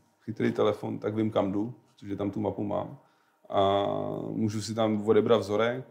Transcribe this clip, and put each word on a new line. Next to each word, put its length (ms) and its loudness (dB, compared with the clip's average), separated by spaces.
chytrý 280 -2
telefon, 460 0
tak 160 -4
vím, 160 0
kam 220 0
jdu, 220 -4
protože 220 -10
tam 140 -2
tu 100 -4
mapu 240 -2
mám. 320 -4
A 380 2
můžu 320 -2
si 120 -6
tam 340 0
odebrat 320 6
vzorek, 500 0